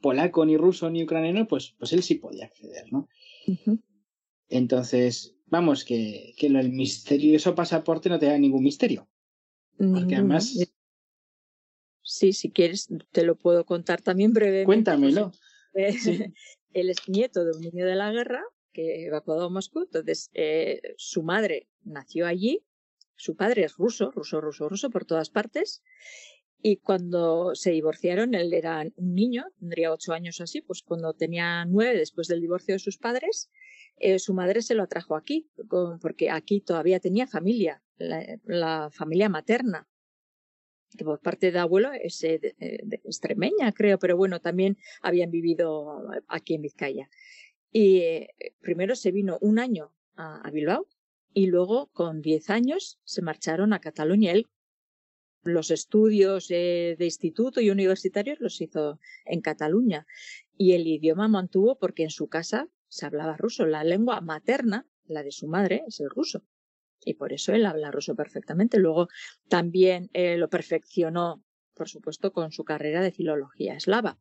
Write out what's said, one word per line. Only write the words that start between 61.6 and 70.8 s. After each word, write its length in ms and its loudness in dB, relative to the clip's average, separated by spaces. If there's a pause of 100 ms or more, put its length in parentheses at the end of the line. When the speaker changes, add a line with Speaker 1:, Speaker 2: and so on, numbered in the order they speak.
Speaker 2:
porque 240 -4
en 80 -2
su 180 -8
casa 400 -4 (200)
se 180 -12
hablaba 300 -6
ruso. 300 -2
La 180 0
lengua 360 2
materna, 680 -2 (200)
la 160 -8
de 100 -10
su 160 -12
madre, 400 0
es 120 -14
el 100 -6
ruso. 340 -6 (580)
Y 120 -6
por 180 -8
eso 220 -4
él 100 4
habla 260 -4
ruso 240 -6
perfectamente. 640 0
Luego 300 4 (400)
también, 640 2
eh, 240 0
lo 140 -2
perfeccionó, 920 -4 (320)